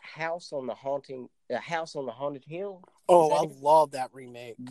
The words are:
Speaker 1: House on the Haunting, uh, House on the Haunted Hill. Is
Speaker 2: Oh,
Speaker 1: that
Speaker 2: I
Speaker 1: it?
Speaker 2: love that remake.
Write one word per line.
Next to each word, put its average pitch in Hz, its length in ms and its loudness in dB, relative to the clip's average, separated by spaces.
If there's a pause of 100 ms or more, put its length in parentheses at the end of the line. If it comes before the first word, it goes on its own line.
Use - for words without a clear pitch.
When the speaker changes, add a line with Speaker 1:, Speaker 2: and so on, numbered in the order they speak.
Speaker 1:
House 165 500 -8
on 135 160 -6
the 113 80 -6
Haunting, 135 540 -8 (240)
uh, 120 60 -4
House 160 360 -6
on 139 100 -8
the 120 60 -8
Haunted 135 340 -8
Hill. 185 400 -12
Is - 60 -20 (160)
Speaker 2:
Oh, 170 220 8
Speaker 1:
that 151 60 4
Speaker 2:
I 151 80 4
Speaker 1:
it? 156 80 -4 (100)
Speaker 2:
love 147 300 6
that 131 220 -6
remake. 120 420 -16 (160)